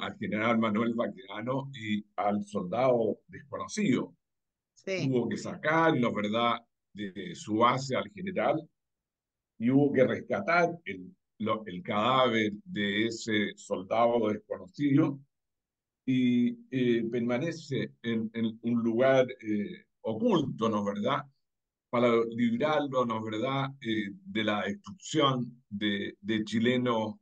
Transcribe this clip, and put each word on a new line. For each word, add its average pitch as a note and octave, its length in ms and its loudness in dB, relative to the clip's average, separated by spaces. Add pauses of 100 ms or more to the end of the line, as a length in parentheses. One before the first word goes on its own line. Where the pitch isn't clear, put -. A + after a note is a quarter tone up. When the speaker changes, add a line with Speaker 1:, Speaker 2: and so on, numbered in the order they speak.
Speaker 1:
al F#2+ 180 -8
general G#2+ 400 0
Manuel A2+ 360 0
Baquedano A#2+ 800 -6
y G#2+ 320 -4 (120)
al G#2 280 0
soldado G#2+ 840 0
desconocido. - 880 -2 (580)
Speaker 2:
Sí. F3+ 340 -4
Speaker 1:
Hubo A#2 200 0
que G#2 80 -4
sacar, D#3 600 0
¿no A#2 120 2
es G#2 60 -2
verdad?, A2 420 0 (360)
de F#2+ 440 -10
su G#2+ 220 -4
base C3 360 2
al G2+ 160 -2
general G#2+ 580 -2 (880)
y A#2 140 0
hubo C#3 220 6
que B2+ 120 6
rescatar A2+ 800 0
el, F#2 300 -10 (240)
lo, G#2+ 280 -2
el F2+ 180 -10
cadáver A2+ 640 2 (140)
de G2+ 420 0
ese G#2+ 500 -2
soldado A2 720 0
desconocido C3+ 920 0 (840)
y, B2 540 2 (140)
eh, A#2+ 360 2
permanece B2+ 840 -2 (100)
en, A2+ 320 -2
en A2+ 280 -2
un A#2 200 0
lugar, B2+ 420 4 (160)
eh, G#2 440 -4 (160)
oculto, C#3+ 680 0
¿no G#2+ 120 0
es G2+ 160 -2
verdad?, C3 260 -2 (680)
para A#2+ 220 4 (120)
librarlo, B2+ 840 0
¿no A2+ 120 -2
es G#2+ 120 -6
verdad?, C3+ 380 -2 (140)
eh, G#2+ 280 -2
de G2+ 320 -6
la G#2 200 0
destrucción C3 1040 -2
de, G2+ 520 -2
de A2 220 0
chilenos, A#2 800 0